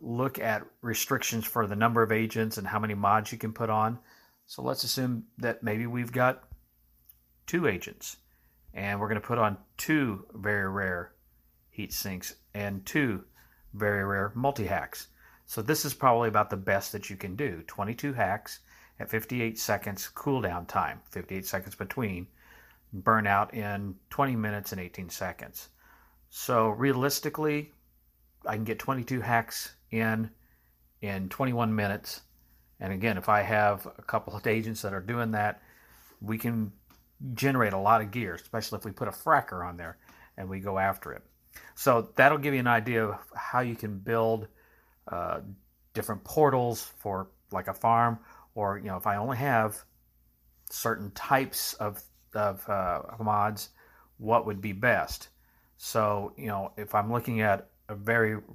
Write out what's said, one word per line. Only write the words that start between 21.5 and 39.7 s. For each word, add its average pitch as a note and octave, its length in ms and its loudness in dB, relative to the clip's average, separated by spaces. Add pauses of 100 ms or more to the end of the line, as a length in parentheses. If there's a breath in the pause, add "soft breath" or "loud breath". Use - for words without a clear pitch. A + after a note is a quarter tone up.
between, G2 500 -6 (640 loud breath)
burn G#2+ 360 2
out G2+ 260 4
in G2+ 400 -4 (160)
twenty C3+ 240 2
minutes G#2 380 -2
and F#2+ 80 -6
eighteen F2+ 280 -10
seconds. - 600 -8 (600 soft breath)
So A2+ 420 2
realistically, C#3+ 1040 0 (720)
I G#2+ 120 -2
can A2 80 -2
get G#2+ 160 -4
twenty-two B2+ 400 -2
hacks A2+ 560 -2 (160)
in, A2 360 0 (760 soft breath)
in G2 260 -4
twenty-one A#2+ 440 0
minutes. G#2 500 -2 (600 soft breath)
And G2 120 -4
again, G2 240 0
if F2+ 100 -2
I G#2 140 6
have G#2 440 2
a - 160 -16
couple - 320 -4
of G#2 120 -6
agents A2 340 0
that G2 140 -4
are F#2+ 80 -4
doing A#2 300 -2
that, G#2 280 0 (640 loud breath)
we G#2+ 160 -4
can A2+ 340 -2 (600)
generate B2+ 400 2
a F#2+ 40 0
lot G#2+ 220 8
of G#2 100 -4
gear, G2+ 240 -4
especially G#2+ 440 -6
if - 80 -10
we G#2 40 -4
put G#2+ 160 -6
a G2+ 40 -2
fracker F#2+ 580 2
on F2 80 -8